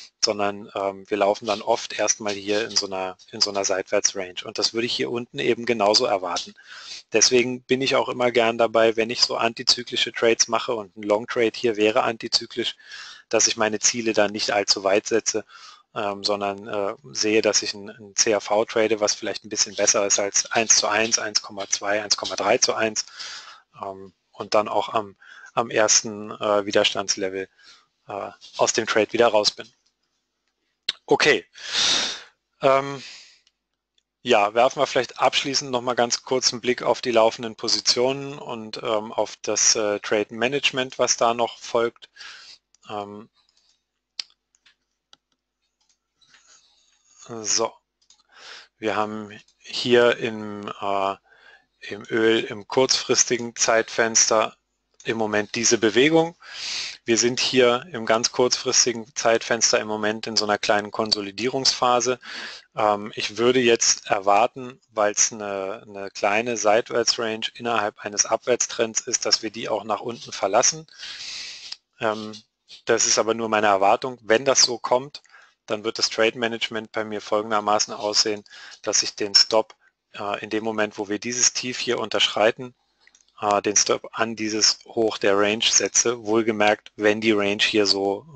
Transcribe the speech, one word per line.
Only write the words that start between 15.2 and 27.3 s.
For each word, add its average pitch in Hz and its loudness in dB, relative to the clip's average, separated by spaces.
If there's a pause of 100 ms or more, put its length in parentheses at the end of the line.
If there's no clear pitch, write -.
ähm, 101 -6
sondern, 101 -2
äh, 104 -4 (180)
sehe, 107 2
dass 104 2
ich 104 -8
ein, 101 -14
ein 104 -14
C 110 2
A 101 0
V 107 0
trade, 110 0
was 104 0
vielleicht 98 -8
ein 110 -18
bisschen 104 -2
besser 107 2
ist 101 2
als 101 -2
eins 113 2
zu 107 0
eins, 113 0
eins 110 -4
Komma 101 -12
zwei, 104 -2
eins 104 -2
Komma 98 -6
drei 101 0
zu 120 0
eins, 110 -2 (760)
ähm, 98 -12 (200)
und 104 -8
dann 107 4
auch 107 0
am, 104 -4 (380)
am 120 -2
ersten, 107 2
äh, 104 0
Widerstandslevel, 98 -2 (600)